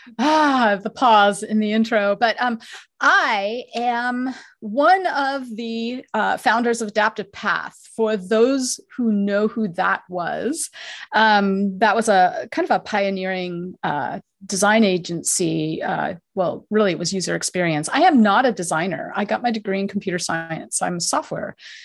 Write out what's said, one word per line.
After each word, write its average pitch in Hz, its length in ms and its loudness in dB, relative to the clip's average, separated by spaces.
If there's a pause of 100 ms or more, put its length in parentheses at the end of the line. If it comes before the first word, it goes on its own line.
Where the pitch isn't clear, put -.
(180)
Ah, 269 600 4
the 208 100 -6
pause 208 500 4
in 214 180 0
the 214 120 0
intro. 214 440 2
But, 220 240 0
um, 240 200 -2 (420)
I 254 600 2 (100)
am 247 560 -2 (300)
one 302 480 2
of 277 480 -2
the, 226 580 -6
uh, 196 240 0
founders 233 460 2
of 208 60 -6
Adaptive 208 420 -2
Path. 170 440 -4 (200)
For 220 200 0
those 226 640 0 (160)
who 233 160 0
know 202 360 2
who 214 220 -2
that 185 380 -2
was, 180 600 -4 (440)
um, 202 680 2
that 208 160 4
was 226 140 0
a 185 420 4
kind 330 180 -4
of 233 60 4
a 185 40 0
pioneering, 185 960 -4 (100)
uh, 147 360 -4 (260)
design 202 380 2
agency. 165 1000 -2
Uh, 156 340 -4 (200)
well, 175 340 -2
really, 208 220 2
it 160 80 -4
was 170 120 -4
user 175 240 -4
experience. 165 560 -2
I 262 100 2
am 320 200 6
not 208 240 4
a 254 60 4
designer. 170 640 -4
I 202 100 -2
got 214 160 -4
my 240 100 -2
degree 202 280 -4
in 196 80 -2
computer 190 320 -4
science. 165 640 -6
I'm 180 160 -4
a 170 40 -6
software - 540 -6 (300)